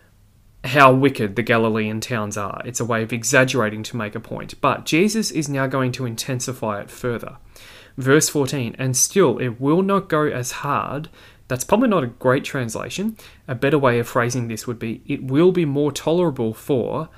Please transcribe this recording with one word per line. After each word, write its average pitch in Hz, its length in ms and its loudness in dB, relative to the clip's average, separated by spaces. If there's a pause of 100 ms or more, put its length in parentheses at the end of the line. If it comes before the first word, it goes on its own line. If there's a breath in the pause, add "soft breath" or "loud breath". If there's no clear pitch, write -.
(640 soft breath)
how 131 280 8
wicked 131 420 2
the 117 80 0
Galilean 110 560 2
towns 107 360 -4
are. 101 300 -8
It's - 140 -6
a 120 60 -2
way 113 180 0
of 113 100 -6
exaggerating 117 680 2
to - 140 -10
make 107 180 -6
a 110 40 -10
point. - 400 -12
But 127 260 0
Jesus 208 440 0
is 147 200 -4
now 135 180 -2
going 131 260 -2
to 131 120 -6
intensify 120 760 -6
it - 80 -14
further. - 480 -8 (600 loud breath)
Verse 139 300 4
fourteen, 135 520 -2
"And 131 180 -2
still 143 400 4
it 123 240 -4
will 156 220 4
not 196 260 0
go 151 160 2
as - 380 -6
hard." 143 460 -4 (400 loud breath)
That's 123 160 -6
probably 233 240 4
not 170 160 2
a - 20 -2
great 127 380 0
translation. 147 720 -6 (300 loud breath)
A 135 60 -4
better 135 240 2
way 123 220 4
of 117 80 -2
phrasing 120 400 -2
this 113 180 -8
would 117 140 -6
be, 113 260 -8
"It 143 160 -6
will 147 300 4
be 175 140 2
more 143 260 0
tolerable 139 640 0
for 131 640 -4